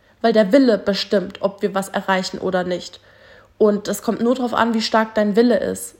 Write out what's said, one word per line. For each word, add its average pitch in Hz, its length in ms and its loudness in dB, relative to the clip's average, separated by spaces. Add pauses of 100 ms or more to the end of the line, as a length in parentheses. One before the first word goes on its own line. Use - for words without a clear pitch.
(220)
Weil 226 120 2
der 214 180 2
Wille 247 260 6
bestimmt, 196 640 -2
ob 196 200 -4
wir 190 140 -2
was 190 140 -4
erreichen 190 500 -4
oder 185 240 -2
nicht. 180 360 -8 (580)
Und 208 300 2
es - 160 -6
kommt 220 180 -2
nur 240 140 2
darauf 247 180 -4
an, 226 200 0
wie 220 80 0
stark 220 340 0
dein 208 200 0
Wille 233 220 4
ist - 420 -6